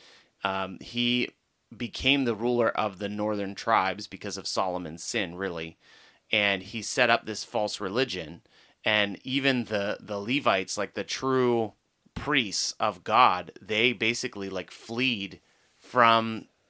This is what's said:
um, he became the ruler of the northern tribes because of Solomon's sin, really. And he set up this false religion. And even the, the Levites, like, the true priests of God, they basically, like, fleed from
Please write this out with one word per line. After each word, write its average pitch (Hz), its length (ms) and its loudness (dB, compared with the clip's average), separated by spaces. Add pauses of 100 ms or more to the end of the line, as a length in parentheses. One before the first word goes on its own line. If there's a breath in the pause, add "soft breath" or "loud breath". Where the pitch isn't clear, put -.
(460 soft breath)
um, 95 360 -4
he 120 480 -2 (460)
became 131 500 0
the 117 100 2
ruler 120 340 2
of 98 300 -2
the 101 80 -4
northern 104 480 -2
tribes 98 520 0
because 95 280 -10
of 95 100 -8
Solomon's 90 580 -2
sin, 92 320 -4
really. 85 420 -6 (540 soft breath)
And 101 320 2
he 107 180 -8
set 120 280 2
up 117 160 4
this 104 180 -6
false 107 360 -2
religion. 95 600 -4 (420 soft breath)
And 104 400 2
even 131 420 2
the, 104 360 -2
the 101 160 -6
Levites, 107 600 0
like, 98 180 -4
the 104 100 -4
true 123 680 2 (400)
priests 131 640 0
of 95 280 -2
God, 107 560 4
they 110 320 2
basically, 110 560 -2
like, 92 200 -6
fleed 113 720 -6 (380)
from 113 720 4 (220)